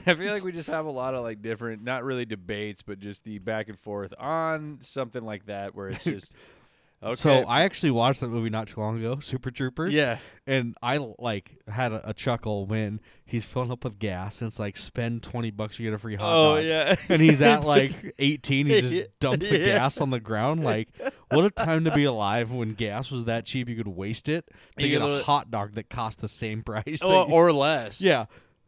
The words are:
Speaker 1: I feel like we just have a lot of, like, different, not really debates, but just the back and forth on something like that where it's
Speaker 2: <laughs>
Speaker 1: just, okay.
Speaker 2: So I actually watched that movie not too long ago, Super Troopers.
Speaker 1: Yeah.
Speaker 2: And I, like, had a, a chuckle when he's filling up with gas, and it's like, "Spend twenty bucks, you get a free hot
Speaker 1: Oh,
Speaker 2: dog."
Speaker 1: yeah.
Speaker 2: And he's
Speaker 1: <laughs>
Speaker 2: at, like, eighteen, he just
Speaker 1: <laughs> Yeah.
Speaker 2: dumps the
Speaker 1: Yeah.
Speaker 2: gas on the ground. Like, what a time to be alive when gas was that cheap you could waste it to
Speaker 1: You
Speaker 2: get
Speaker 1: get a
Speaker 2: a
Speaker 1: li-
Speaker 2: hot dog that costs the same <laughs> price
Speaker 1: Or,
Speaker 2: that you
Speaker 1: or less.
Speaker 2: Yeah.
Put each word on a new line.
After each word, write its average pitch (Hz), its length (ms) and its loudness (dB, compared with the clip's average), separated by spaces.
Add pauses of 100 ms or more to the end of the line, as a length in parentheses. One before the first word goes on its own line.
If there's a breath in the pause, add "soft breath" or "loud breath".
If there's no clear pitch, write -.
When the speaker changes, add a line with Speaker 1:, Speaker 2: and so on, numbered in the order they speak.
Speaker 1:
I 175 80 6
feel 196 180 -4
like 202 100 -6
we 185 80 -6
just 165 180 -10
have 156 160 -4
a 151 60 -8
lot 131 220 -4
of, 127 100 -4
like, 113 200 -8
different, 113 400 -8
not 123 200 -4
really 127 220 -4
debates, 104 560 -8
but 101 180 -12
just 101 260 -14
the 107 140 -10
back 107 300 -6
and 101 100 -16
forth 101 400 -10
on 156 640 -4
something 123 420 -8
like 107 240 -10
that 101 280 -8
where 98 140 -10
it's 95 140 -10
Speaker 2:
<laughs> - 20 -10
Speaker 1:
just, 117 300 -6 (680 soft breath)
okay. 113 140 -4
Speaker 2:
So 147 160 4 (140)
I 123 180 4
actually 185 280 2
watched 120 300 4
that 127 60 -4
movie 113 240 -4
not 110 160 -4
too - 120 -10
long 110 200 -2
ago, 120 220 -4
Super 127 280 -8
Troopers. 135 440 -4
Speaker 1:
Yeah. 131 260 2 (260 loud breath)
Speaker 2:
And 131 380 -2
I, 127 140 0 (200)
like, 110 400 -6 (100)
had 117 260 -2
a, - 180 -8
a - 20 -8
chuckle 107 540 -4
when 107 320 -2 (260 soft breath)
he's 117 200 -4
filling 127 260 -6
up 120 120 -8
with 104 140 -8
gas, 95 420 -6
and 113 100 -6
it's - 100 -10
like, 101 180 -6
"Spend 117 460 -6
twenty 117 260 -6
bucks, 104 300 -8
you 113 100 -6
get 107 60 -2
a 101 40 -6
free 107 160 -8
hot 107 200 -2
Speaker 1:
Oh, 156 220 8
Speaker 2:
dog." 156 80 0
Speaker 1:
yeah. 160 300 2 (140)
Speaker 2:
And 170 100 6
he's 156 220 8
Speaker 1:
<laughs> - 20 8
Speaker 2:
at, 143 200 8
like, 143 560 2
eighteen, 139 480 2
he 214 140 6
just 127 120 0
Speaker 1:
<laughs> - 0 -
Yeah. 180 100 -2 (160)
Speaker 2:
dumps 143 300 0
the 190 80 6
Speaker 1:
Yeah. 160 80 2
Speaker 2:
gas 165 340 2
on 139 120 0
the 123 80 0
ground. 113 440 0
Like, 113 260 -2 (400 loud breath)
what 160 160 6
a 208 40 4
time 160 360 0
to 156 100 2
be 143 80 6
alive 113 480 0
when 113 240 -4
gas 110 340 -4
was 123 160 -6
that 117 220 -2
cheap 127 200 -4
you 120 80 -8
could 110 120 -6
waste 98 420 -6
it - 180 -2 (300 soft breath)
to 143 80 0
Speaker 1:
You 147 60 2
Speaker 2:
get 147 80 2
Speaker 1:
get - 20 0
a 147 40 2
Speaker 2:
a 143 120 0
Speaker 1:
li- 135 60 -4
Speaker 2:
hot 143 260 2
dog 104 240 -4
that 107 160 -10
costs 110 320 -6
the 110 80 -4
same 110 340 -8
<laughs> - 0 -
price 117 400 -6
Speaker 1:
Or, 190 100 4
Speaker 2:
that 180 160 6
you 151 40 2
Speaker 1:
or 170 180 8
less. 139 480 0
Speaker 2:
Yeah. 147 260 4 (420 soft breath)